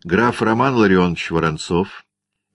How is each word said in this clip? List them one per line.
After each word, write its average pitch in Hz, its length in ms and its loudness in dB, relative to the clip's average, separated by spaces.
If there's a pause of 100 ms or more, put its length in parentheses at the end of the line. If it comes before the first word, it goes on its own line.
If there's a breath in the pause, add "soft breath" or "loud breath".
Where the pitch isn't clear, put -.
граф 110 380 0
Роман 120 340 0
Ларионович 92 560 2
Воронцов 82 760 -4 (500)